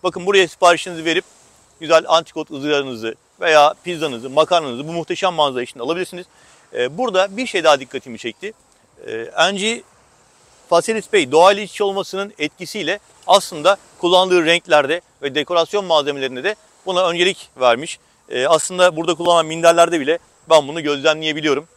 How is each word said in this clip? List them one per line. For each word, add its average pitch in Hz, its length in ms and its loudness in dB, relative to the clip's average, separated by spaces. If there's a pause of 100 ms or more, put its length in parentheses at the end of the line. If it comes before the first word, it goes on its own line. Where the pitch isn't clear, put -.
Bakın 180 240 -4
buraya 190 220 2
siparişinizi 170 560 2
verip 165 200 0 (560)
güzel 160 280 2
antrikot 160 420 -2
ızgaranızı 135 640 -4 (260)
veya 156 340 4 (100)
pizzanızı, 147 460 -8
makarnanızı 147 580 -2
bu 165 40 -10
muhteşem 170 420 -4
manzara 139 280 0
için 120 180 -12
alabilirsiniz. 175 460 -8 (460)
Ee, 131 260 -4
burada 190 380 -2
bir 247 100 -6
şey 175 180 -4
daha 147 160 6
dikkatimi 127 380 -12
çekti. 185 340 -10 (540)
Ee, 120 460 -2
N 202 40 -6
G 220 260 -4 (840)
Faselis 196 440 0
Bey 160 200 0
doğayla 190 300 6
iç 190 80 -10
içe - 140 -4
olmasının 196 540 -6
etkisiyle 170 600 -6 (280)
aslında 180 500 2 (220)
kullandığı 180 460 2
renklerde 160 560 2 (220)
ve 139 120 -6
dekorasyon 170 500 -2
malzemelerinde 139 600 -2
de 208 120 -4 (300)
buna 185 220 0
öncelik 175 480 -4
vermiş. 127 420 0 (300)
Ee, 123 180 -4
aslında 180 500 2
burada 165 180 -2
kullanılan 170 320 2
minderlerde 170 540 4
bile 151 180 0 (320)
ben 147 180 4
bunu 160 140 -8
gözlemleyebiliyorum. 151 960 -2